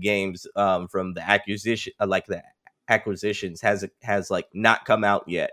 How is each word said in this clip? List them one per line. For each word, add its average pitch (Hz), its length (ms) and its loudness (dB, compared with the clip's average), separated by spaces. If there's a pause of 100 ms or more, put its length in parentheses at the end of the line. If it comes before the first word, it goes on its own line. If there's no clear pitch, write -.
games, 98 460 -2 (100)
um, 92 320 2
from 92 240 -4
the 85 160 -6
acquisition, 104 720 0
uh, 104 60 2
like, 95 200 0
the 85 160 -6 (460)
acquisitions 101 720 -2
has, 101 240 2 (180)
has, 101 280 0
like, 90 240 -2
not 110 320 4
come 107 180 4
out 101 240 2
yet 85 240 -2